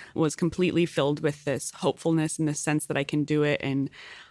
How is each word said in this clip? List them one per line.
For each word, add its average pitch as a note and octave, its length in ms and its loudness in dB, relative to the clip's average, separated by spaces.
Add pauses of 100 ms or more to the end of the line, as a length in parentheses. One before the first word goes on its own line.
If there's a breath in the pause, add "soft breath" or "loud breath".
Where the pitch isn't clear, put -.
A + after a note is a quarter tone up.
(160 loud breath)
was D3+ 200 2
completely E3+ 500 2
filled D3 360 0
with D3 240 -2
this C3+ 300 -2
hopefulness D#3+ 640 0
and D#3+ 80 2
this D3 120 -2
sense D3+ 280 0
that C#3+ 100 -2
I C#3+ 60 0
can D3+ 200 0
do D3 200 2
it. D3 180 2
And C#3 280 0 (420 loud breath)